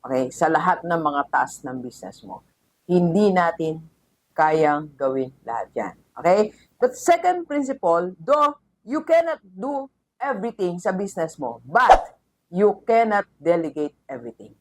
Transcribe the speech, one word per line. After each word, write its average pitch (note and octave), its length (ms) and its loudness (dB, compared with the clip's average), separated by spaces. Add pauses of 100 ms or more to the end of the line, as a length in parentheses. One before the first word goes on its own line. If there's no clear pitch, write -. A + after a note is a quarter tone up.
Okay? C3 320 -4
Sa D#3+ 160 2
lahat E3 320 2
ng E3+ 160 -2
mga C#3+ 320 -4
tasks C3 320 -4
ng B2+ 160 -10
business A2+ 480 -16
mo, F#2 160 -18 (480)
hindi F3+ 400 4
natin E3 560 -2 (480)
kayang D#3 640 2
gawin C3 320 -4 (160)
lahat A#2 320 -8
yan. G2 160 -8 (240)
Okay? F#3+ 320 2 (240)
But B3+ 240 -2
second F4 480 0
principle, A3+ 720 -2
though D4 400 0 (240)
you D4+ 240 -6
cannot E4 400 2
do C4 400 -8 (320)
everything G3+ 640 -6
sa G#3 80 -2
business F#3 480 -6
mo, A#2+ 240 -10
but - 560 4 (320)
you G3+ 320 0
cannot A3+ 560 0
delegate D#3 560 -2 (160)
everything. A#2 500 -16